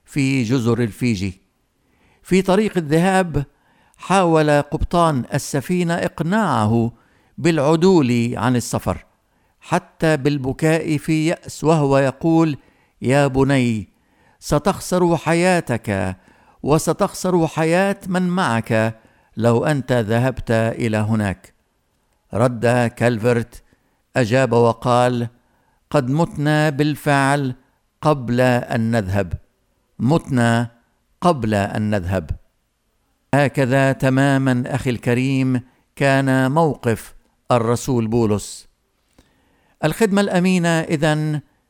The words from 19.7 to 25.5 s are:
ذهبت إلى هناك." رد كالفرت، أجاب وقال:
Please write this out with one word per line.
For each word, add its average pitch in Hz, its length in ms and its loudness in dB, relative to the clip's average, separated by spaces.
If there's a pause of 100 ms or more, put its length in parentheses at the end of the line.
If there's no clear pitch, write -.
ذهبت 117 580 -2
إلى 113 460 -2
هناك." 107 580 -4 (800)
رد 120 320 0 (300)
كالفرت، 117 680 -2 (540)
أجاب 127 360 2
وقال: 120 760 2 (640)